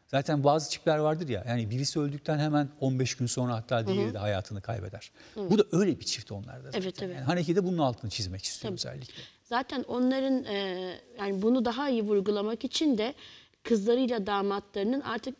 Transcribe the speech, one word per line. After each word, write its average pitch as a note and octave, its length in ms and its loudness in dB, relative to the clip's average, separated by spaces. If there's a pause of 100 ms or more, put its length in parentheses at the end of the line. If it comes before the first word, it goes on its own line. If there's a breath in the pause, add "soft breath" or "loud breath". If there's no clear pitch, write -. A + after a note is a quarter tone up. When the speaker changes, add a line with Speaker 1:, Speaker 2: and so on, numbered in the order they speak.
Speaker 1:
zaten C#3 380 0
bazı D3 260 4
çiftler - 280 2
vardır D#3 300 0
ya, G#2 200 -2
yani A#2 220 0
birisi C#3 300 0
öldükten D3 380 -2
hemen D3 300 2 (120)
on C3 200 2
beş B2+ 140 0
gün B2 120 0
sonra B2 280 0
hatta A2+ 320 0
diğeri G2 180 2
Speaker 2:
Hı A2 40 0
hı. G#2 60 -6
Speaker 1:
de G#2 40 -4
hayatını G2 420 -2
kaybeder. - 500 -8 (260 loud breath)
Speaker 2:
Evet. G3 140 0
Speaker 1:
Bu F#3+ 80 6
da G#3 140 8
öyle F3+ 280 2
bir - 40 -12
çift - 280 -6
onlarda B2+ 320 -12
zaten. C3+ 180 -6
Speaker 2:
Evet, F#3 200 -6
evet. F#3 140 -6
Speaker 1:
Yani C3 80 -8
Haneke E3+ 320 2
de G3 80 4
bunun F3 140 0
altını B2+ 320 0
çizmek F#2+ 340 -6
istiyor - 260 -6
Speaker 2:
Tabii. F#3+ 40 -4 (160)
Speaker 1:
özellikle. C3 320 -14 (220 loud breath)
Speaker 2:
Zaten B3+ 440 -4
onların, C4 560 2
e, G#3+ 100 -4 (640)
yani G3 240 -2
bunu A#3+ 220 4
daha B3 260 -2
iyi A#3 120 2
vurgulamak G#3 600 0
için C4+ 340 2
de A3+ 160 -2 (480 loud breath)
kızlarıyla A#3 640 2
damatlarının G3+ 720 0
artık B3 400 -6